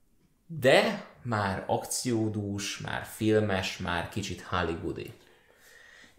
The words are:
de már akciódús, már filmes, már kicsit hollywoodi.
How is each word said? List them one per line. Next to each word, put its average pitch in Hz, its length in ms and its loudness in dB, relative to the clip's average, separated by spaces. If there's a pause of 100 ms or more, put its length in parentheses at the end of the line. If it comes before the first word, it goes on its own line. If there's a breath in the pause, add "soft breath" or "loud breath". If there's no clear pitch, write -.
(600)
de 170 460 4 (180)
már 101 440 0
akciódús, 107 1080 -2
már - 280 -6
filmes, 107 720 2
már 87 320 -2
kicsit - 320 -6
hollywoodi. 85 720 -4 (1040 soft breath)